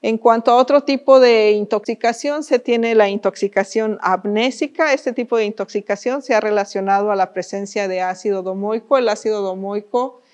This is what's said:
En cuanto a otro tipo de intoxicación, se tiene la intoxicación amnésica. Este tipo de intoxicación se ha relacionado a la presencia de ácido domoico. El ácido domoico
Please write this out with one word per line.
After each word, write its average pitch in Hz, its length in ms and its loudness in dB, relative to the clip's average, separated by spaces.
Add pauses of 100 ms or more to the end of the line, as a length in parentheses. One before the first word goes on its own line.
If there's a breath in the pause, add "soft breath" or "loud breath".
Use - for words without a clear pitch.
En 220 160 0
cuanto 233 340 4
a 240 40 6
otro 269 260 4
tipo 269 360 4
de 233 320 6
intoxicación, 226 920 -2
se 247 160 0
tiene 233 340 0
la 214 140 4
intoxicación 202 960 -2
amnésica. 233 880 -2
Este 269 200 -2
tipo 240 240 -4
de 220 100 0
intoxicación 208 760 -6
se 269 140 0
ha 214 40 4
relacionado 202 720 -2
a 202 60 0
la 185 160 -2
presencia 196 560 -6
de 185 140 -4
ácido 185 420 -4
domoico. 208 520 -4
El 247 120 2
ácido 214 340 -4
domoico 202 800 -6 (140 soft breath)